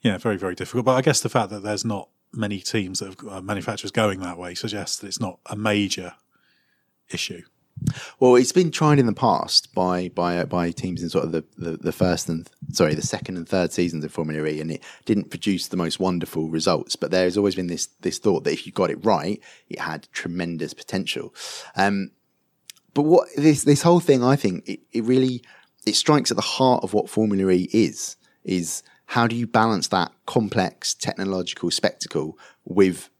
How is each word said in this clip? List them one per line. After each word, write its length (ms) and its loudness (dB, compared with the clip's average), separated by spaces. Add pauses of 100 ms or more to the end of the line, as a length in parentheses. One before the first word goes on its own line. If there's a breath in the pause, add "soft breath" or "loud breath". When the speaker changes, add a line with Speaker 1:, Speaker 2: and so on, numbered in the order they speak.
Speaker 1:
yeah, 160 0
very, 200 -2
very 180 -4
difficult. 280 -4
But 120 4
I 60 2
guess 200 2
the 80 -4
fact 220 0
that 120 -12
there's 220 -4
not 240 -6 (240)
many 260 -6
teams 400 -4
that 180 -12
have, 120 -16
uh, 120 -12
manufacturers 500 -6
going 280 2
that 180 -8
way 180 -10
suggests 420 -6
that 100 -14
it's 140 -8
not 240 -8
a 100 -10
major 600 -2 (960)
issue. 340 -8 (760 loud breath)
Speaker 2:
Well, 160 8
it's 180 6
been 180 4
tried 260 4
in 100 4
the 60 0
past 600 0
by, 420 0
by, 220 0
uh, 80 0
by 260 -2
teams 320 -6
in 60 -6
sort 160 0
of 60 -4
the, 120 -4 (140)
the, 200 -6
the 140 -4
first 380 0
and, 200 -6 (220)
sorry, 240 2
the 60 -4
second 340 -6
and 120 -10
third 260 0
seasons 320 -2
of 60 -8
Formula 360 -4
E, 140 -4
and 100 -6
it 120 -10 (220 loud breath)
didn't 240 0
produce 380 -4
the 100 -6
most 220 -2
wonderful 500 -2
results. 460 0
But 160 -4
there 140 4
has 120 0
always 180 2
been 120 -4
this, 200 -6 (140)
this 180 -4
thought 260 0
that 80 0
if 120 -6
you 60 -16
got 180 0
it 140 -6
right, 380 0 (280 loud breath)
it 100 -12
had 340 -8
tremendous 600 -6
potential. 640 -8 (400 loud breath)
Um, 360 2 (840)
but 80 2
what 340 6
this, 280 4
this 180 6
whole 180 6
thing, 240 4
I 140 6
think, 300 -2
it, 120 -8 (140)
it 100 -2
really, 400 2 (420 soft breath)
it 100 0
strikes 360 4
at 60 0
the 40 -2
heart 420 2
of 100 -6
what 160 0
Formula 420 2
E 220 2
is, 420 0 (280)
is 380 -4 (260 soft breath)
how 200 2
do 80 -2
you 100 -2
balance 440 2
that 240 0 (120)
complex 680 -2
technological 760 -4
spectacle 680 -4 (240 soft breath)
with 460 2 (100)